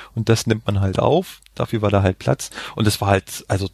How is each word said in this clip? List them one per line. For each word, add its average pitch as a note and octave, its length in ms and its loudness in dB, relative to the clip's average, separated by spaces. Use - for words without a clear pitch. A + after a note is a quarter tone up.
Und A2+ 160 -2
das A2+ 160 4
nimmt A2 220 -2
man G2+ 140 2
halt F#2+ 180 0
auf. D#3+ 420 0
Dafür - 260 -4
war G#2 80 2
da G2 140 4
halt F#2+ 160 2
Platz. - 320 -2
Und G#2+ 100 2
es - 160 0
war G#2 60 -2
halt, - 400 -2
also G2 260 -2